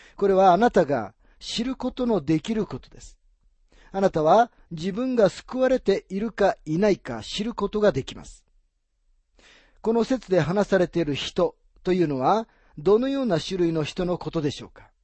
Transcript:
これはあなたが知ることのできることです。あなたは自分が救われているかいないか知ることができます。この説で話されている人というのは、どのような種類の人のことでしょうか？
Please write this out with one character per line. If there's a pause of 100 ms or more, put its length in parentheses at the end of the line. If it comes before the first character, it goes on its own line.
(160)
こ
れ
は
あ
な
た
が (240)
知
る
こ
と
の
で
き
る
こ
と
で
す。 (760)
あ
な
た
は (180)
自
分
が
救
わ
れ
て
い
る
か
い
な
い
か
知
る
こ
と
が
で
き
ま
す。 (1400)
こ
の
説
で
話
さ
れ
て
い
る
人 (280)
と
い
う
の
は、 (300)
ど
の
よ
う
な
種
類
の
人
の
こ
と
で
し
ょ
う
か？ (120)